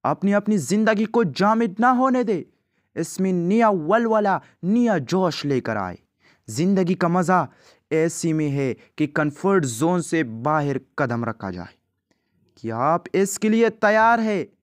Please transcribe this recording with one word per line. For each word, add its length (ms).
अपनी, 280
अपनी 260
ज़िंदगी 480
को 180
जामिद 560
ना 120
होने 320
दे, 220
इसमें 380
नया 360
वलवला, 680
नया 340
जोश 480
लेकर 320
आए। 200
ज़िंदगी 480
का 120
मज़ा 400
ऐसी 420
में 160
है 240
कि 100
कंफर्ट 580
जोन 360
से 220
बाहर 560
कदम 260
रखा 260
जाए। 220
क्या 200
आप 260
इसके 340
लिए 200
तैयार 500
हैं? 260